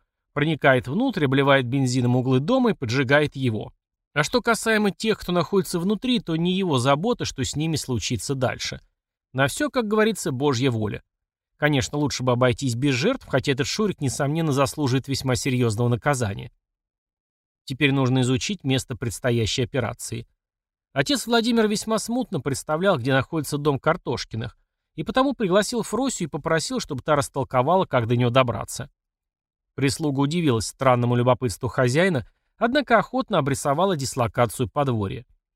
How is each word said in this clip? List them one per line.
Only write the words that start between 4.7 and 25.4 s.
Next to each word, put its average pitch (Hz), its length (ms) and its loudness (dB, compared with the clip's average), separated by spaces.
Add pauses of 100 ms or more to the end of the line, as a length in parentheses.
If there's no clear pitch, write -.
тех, 214 280 -2
кто - 140 -6
находится 180 460 0
внутри, 208 420 0
то 165 160 -4
не 170 160 0
его 180 260 0
забота, 143 460 0
что - 200 -6
с - 120 -6
ними 156 200 -2
случится 123 580 -4
дальше. - 460 -4 (520)
На 135 140 2
все, 294 240 -4
как 240 160 -2
говорится, 214 460 0
Божья 135 380 2
воля. 110 320 -4 (540)
Конечно, 147 420 0
лучше 143 240 -2
бы 127 100 2
обойтись 123 420 2
без 135 200 0
жертв, 202 340 -2
хотя 139 240 0
этот 127 140 -2
Шурик, 208 340 -2
несомненно, 151 520 -2
заслуживает 135 560 0
весьма 131 280 -2
серьезного 120 520 0
наказания. 120 640 -2 (1120)
Теперь 135 280 0
нужно 131 280 2
изучить 131 440 -2
место 131 320 -2
предстоящей 117 640 -2
операции. 117 640 -6 (680)
Отец 208 320 -2
Владимир 233 420 2
весьма 214 300 -2
смутно 226 420 -4
представлял, 156 580 0
где 123 140 0
находится 143 460 -2
дом 147 200 0
Картошкиных, - 800 -4 (400)
и 156 80 -8
потому 262 300 0
пригласил 202 480 0